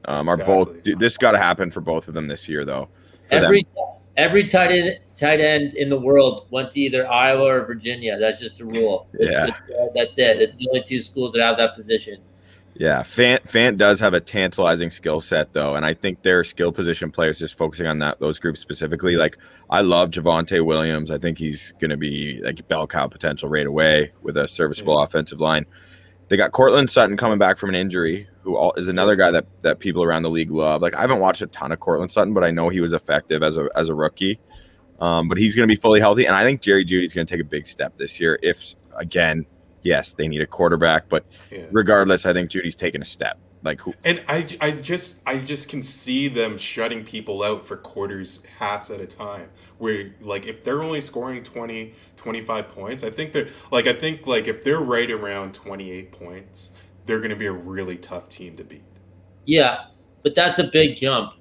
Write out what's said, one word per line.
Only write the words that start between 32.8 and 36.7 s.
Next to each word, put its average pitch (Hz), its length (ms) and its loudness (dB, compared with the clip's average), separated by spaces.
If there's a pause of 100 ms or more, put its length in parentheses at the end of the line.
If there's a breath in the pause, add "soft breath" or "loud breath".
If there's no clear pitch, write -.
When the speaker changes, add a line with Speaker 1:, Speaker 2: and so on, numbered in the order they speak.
Speaker 1:
was 85 120 0
effective 78 500 -2
as 78 140 0
a, 76 180 -2
as 82 140 0
a 78 60 -2
rookie. 85 440 -2 (600 soft breath)
Um, 85 260 0
but 87 100 -2
he's 107 200 2
gonna 117 100 4
be 110 80 6
fully 110 240 6
healthy, 101 280 4
and 95 100 4
I 104 80 4
think 135 160 2
Jerry 98 240 4